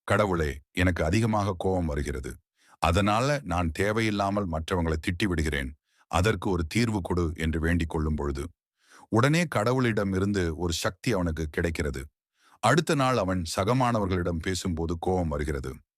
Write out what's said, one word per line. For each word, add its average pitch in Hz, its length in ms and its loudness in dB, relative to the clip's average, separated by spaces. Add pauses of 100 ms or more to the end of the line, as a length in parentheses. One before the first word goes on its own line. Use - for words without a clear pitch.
"கடவுளே, 87 560 2 (120)
எனக்கு 90 320 2
அதிகமாக 104 540 2
கோபம் 92 280 0
வருகிறது. 69 500 -4 (440)
அதனால 104 640 2
நான் 85 280 -2
தேவையில்லாமல் 101 800 0
மற்றவங்களை 82 500 -2
திட்டி 90 260 -4
விடுகிறேன். 73 500 -2 (320)
அதற்கு 98 420 0
ஒரு 85 180 0
தீர்வு 110 340 0
கொடு" 85 340 -2
என்று 80 240 -2
வேண்டிக் 82 300 0
கொள்ளும் 78 260 -2
பொழுது, 71 320 -4 (600)
உடனே 139 340 4 (120)
கடவுளிடம் 110 600 2
இருந்து 92 400 0
ஒரு 85 180 -2
சக்தி - 380 -4
அவனுக்கு 85 380 0
கிடைக்கிறது. 78 560 -2 (540)
அடுத்த 151 360 4
நாள் 127 220 2
அவன் 92 280 0
சக 101 300 0
மாணவர்களிடம் 95 600 0
பேசும்போது 85 600 -4
கோபம் 92 280 0
வருகிறது. 71 480 -4 (220)